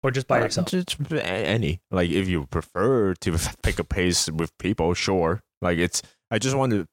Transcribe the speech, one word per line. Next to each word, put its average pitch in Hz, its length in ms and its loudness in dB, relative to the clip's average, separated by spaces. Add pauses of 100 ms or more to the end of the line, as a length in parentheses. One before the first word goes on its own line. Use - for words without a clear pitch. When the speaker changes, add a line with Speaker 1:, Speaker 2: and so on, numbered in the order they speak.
Speaker 1:
Or 135 80 0
just 127 160 -4
by 123 140 4
Speaker 2:
Uh, - 20 2
Speaker 1:
yourself? 175 240 -2
Speaker 2:
just 180 320 -2 (120)
a-, 151 140 -2
any. 92 560 0 (100)
Like, 90 180 2
if 92 180 2
you 85 200 0
prefer 98 680 0
to 82 220 -2 (120)
<laughs> - 140 -14
pick - 160 -2
a - 60 -2
place 90 440 0
with 80 280 -4
people, 87 360 0
sure. 90 480 0 (200)
Like, 90 180 0
it's, 87 220 0 (280)
I 110 100 0
just 131 180 0
want 131 160 2
to 95 200 -2